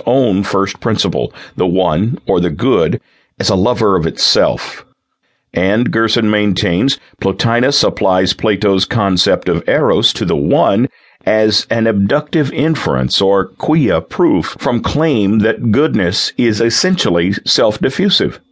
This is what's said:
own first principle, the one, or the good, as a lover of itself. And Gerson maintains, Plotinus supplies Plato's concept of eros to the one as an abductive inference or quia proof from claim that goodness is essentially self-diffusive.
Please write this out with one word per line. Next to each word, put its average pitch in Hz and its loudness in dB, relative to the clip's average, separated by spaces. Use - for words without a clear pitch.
own 117 0
first 95 -2
principle, 92 -2
the 92 2
one, 92 0
or 90 2
the 87 0
good, 87 0
as - -4
a 101 2
lover 104 2
of 82 0
itself. - -2
And 104 0
Gerson 113 0
maintains, 104 0
Plotinus 120 0
supplies 95 0
Plato's 98 0
concept 95 0
of 82 -2
eros 113 0
to 113 -6
the 85 0
one 110 2
as 107 0
an 113 0
abductive 135 0
inference 107 -2
or 98 2
quia 123 2
proof 87 -2
from 120 -2
claim 117 0
that 110 0
goodness 113 0
is 113 0
essentially 110 0
self-diffusive. - 0